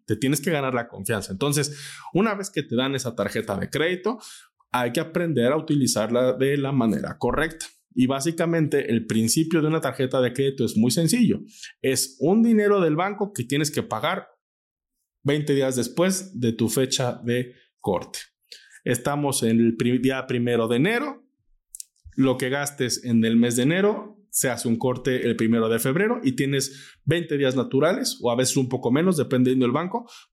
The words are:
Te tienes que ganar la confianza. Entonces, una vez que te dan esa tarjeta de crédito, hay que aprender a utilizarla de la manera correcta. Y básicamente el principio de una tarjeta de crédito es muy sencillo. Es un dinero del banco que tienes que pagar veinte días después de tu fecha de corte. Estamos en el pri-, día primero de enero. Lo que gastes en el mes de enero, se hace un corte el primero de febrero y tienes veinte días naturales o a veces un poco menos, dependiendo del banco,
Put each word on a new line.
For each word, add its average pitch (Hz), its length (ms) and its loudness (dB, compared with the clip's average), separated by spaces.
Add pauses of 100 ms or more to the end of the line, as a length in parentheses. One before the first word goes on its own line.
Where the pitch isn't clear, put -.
Te 110 100 0
tienes 131 240 0
que 185 120 -4
ganar 135 220 -2
la 120 140 -2
confianza. 101 440 -6
Entonces, 143 460 -2 (360)
una 202 220 2
vez 196 140 -8
que 151 140 -4
te 117 120 -6
dan 135 200 0
esa 120 200 -4
tarjeta 101 420 -2
de 92 120 -4
crédito, 180 500 0 (520)
hay 123 200 0
que 147 80 0
aprender 160 520 2
a 151 60 2
utilizarla 127 760 2
de 135 240 2
la 139 140 -2
manera 113 460 0
correcta. 143 480 -2 (300)
Y 127 120 4
básicamente 160 840 0
el 113 140 0
principio 131 560 0
de 151 60 2
una 160 120 0
tarjeta 131 400 -2
de 123 140 2
crédito 135 320 0
es 104 100 -2
muy 113 140 4
sencillo. 165 520 2 (400)
Es - 380 -2
un 202 220 4
dinero 208 400 4
del 151 140 2
banco 202 380 -4
que 123 100 -6
tienes 147 260 0
que 131 140 -4
pagar 151 460 -4 (920)
veinte 147 320 0
días 135 220 0
después 160 640 -2
de 117 140 0
tu 113 160 0
fecha 127 540 -2
de 123 300 -4 (260)
corte. - 380 -4 (680)
Estamos 143 600 -2
en 113 160 2
el 117 180 2
pri-, 123 220 2
día 131 260 -2
primero 120 420 0
de 120 100 0
enero. 233 460 -2 (920)
Lo 135 220 2
que 127 120 -2
gastes 139 560 -4
en 117 180 4
el 113 120 2
mes 120 220 4
de 123 60 2
enero, 190 560 0 (120)
se - 180 -2
hace 117 180 -4
un 117 100 0
corte 127 500 -2
el 113 80 0
primero 113 340 2
de 113 80 2
febrero 185 460 0
y 135 80 0
tienes 135 720 -4
veinte 160 340 -2
días 131 180 2
naturales 147 680 0
o 120 80 2
a 117 40 0
veces 127 220 0
un 127 120 0
poco 127 200 -2
menos, 165 280 2
dependiendo 127 480 2
del 120 60 2
banco, 185 380 -4 (240)